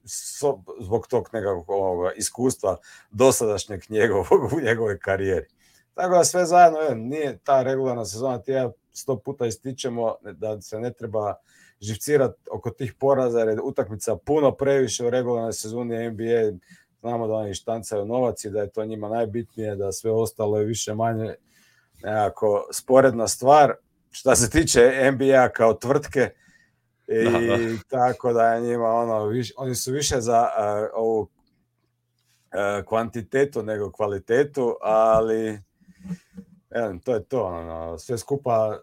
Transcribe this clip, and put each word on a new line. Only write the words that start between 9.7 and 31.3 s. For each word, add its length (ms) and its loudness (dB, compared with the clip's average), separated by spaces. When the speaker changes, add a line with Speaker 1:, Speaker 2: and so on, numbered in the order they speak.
Speaker 1:
da 400 -10
se 180 -12
ne 140 -6
treba 420 -6
živcirat 540 0
oko 180 -8
tih 300 -8
poraza, 400 2
jer 80 2
je 140 0
utakmica 540 -4
puno 360 2
previše 540 0
u 40 0
regularnoj 440 -2
sezoni 420 -8
N 220 -6
B 60 -6
A. 280 2
Znamo 280 -4
da 60 -2
oni 200 -4
štancaju 520 -6
novac 400 -2
i 40 -8
da 120 -4
je 100 -6
to 140 -6
njima 240 -8
najbitnije, 680 -4
da 160 -4
sve 200 -4
ostalo 460 0
je 80 0
više 280 -4
manje 420 -4
nekako 680 0
sporedna 560 4
stvar. 460 6
Šta 240 2
se 140 2
tiče 440 6
N 240 2
B 200 6
A 120 6
kao 240 4
tvrtke, 560 0
i 160 0
Speaker 2:
Da, 80 4
da. 260 2
Speaker 1:
tako 440 0
da 200 4
je 80 -2
njima, 260 -2
ono, 380 0
viš-, 320 -4
oni 180 -6
su 160 -6
više 300 -2
za, 260 2
e, 360 -2
ovu, 360 -2